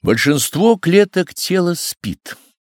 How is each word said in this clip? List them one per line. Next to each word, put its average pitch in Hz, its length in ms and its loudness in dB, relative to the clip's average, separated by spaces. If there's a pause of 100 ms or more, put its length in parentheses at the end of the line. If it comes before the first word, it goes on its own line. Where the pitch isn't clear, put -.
Большинство 147 720 2
клеток 185 580 0
тела 180 400 -2
спит. - 640 -10 (280)